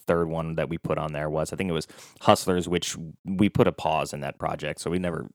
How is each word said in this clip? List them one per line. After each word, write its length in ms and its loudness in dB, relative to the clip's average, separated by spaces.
third 220 2
one 260 -4
that 120 0
we 120 -6
put 180 -2
on 160 -4
there 160 -4
was. 240 -2
I 20 -6
think 140 -2
it 40 0
was 140 -2
Hustlers, 460 4
which 300 -2
we 260 2
put 180 4
a 40 4
pause 420 -2
in 80 -8
that 180 -8
project, 420 -4
so 80 -4
we 80 0
never 380 -2